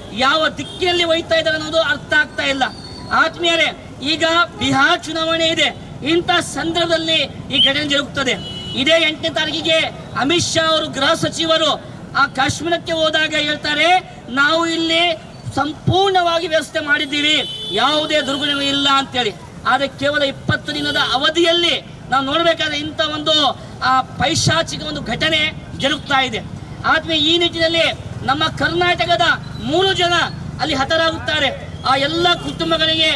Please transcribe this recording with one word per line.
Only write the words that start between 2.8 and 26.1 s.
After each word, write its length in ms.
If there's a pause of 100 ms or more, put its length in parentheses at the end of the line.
ಆತ್ಮೀಯರೇ, 920
ಈಗ 220 (340)
ಬಿಹಾರ್ 460
ಚುನಾವಣೆ 420
ಇದೆ, 300 (340)
ಇಂಥ 200
ಸಂದರ್ಭದಲ್ಲಿ 840 (400)
ಈ 120
ಘಟನೆ 160
ಜರುಗುತ್ತದೆ. 680 (260)
ಇದೇ 280
ಎಂಟನೇ 200
ತಾರೀಕಿಗೆ 500 (400)
ಅಮಿತ್ 260
ಶಾ 240
ಅವರು 200
ಗೃಹ 260
ಸಚಿವರು 580 (440)
ಆ 100
ಕಾಶ್ಮೀರಕ್ಕೆ 680
ಹೋದಾಗ 420
ಹೇಳ್ತಾರೆ, 840 (140)
"ನಾವು 360
ಇಲ್ಲಿ 540 (360)
ಸಂಪೂರ್ಣವಾಗಿ 920
ವ್ಯವಸ್ಥೆ 320
ಮಾಡಿದ್ದೀವಿ, 920
ಯಾವುದೇ 480
ದುರ್ಗುಣವೂ 400
ಇಲ್ಲ" 280
ಅಂತೇಳಿ. 440 (340)
ಆದರೆ 220
ಕೇವಲ 340
ಇಪ್ಪತ್ತು 520
ದಿನದ 220 (160)
ಅವಧಿಯಲ್ಲಿ 840 (160)
ನಾವು 140
ನೋಡ್ಬೇಕಾದ್ರೆ 540
ಇಂಥ 220
ಒಂದು 640 (180)
ಆ 180
ಪೈಶಾಚಿಕ 840
ಒಂದು 200
ಘಟನೆ 500 (260)
ಜರುಗ್ತಾ 420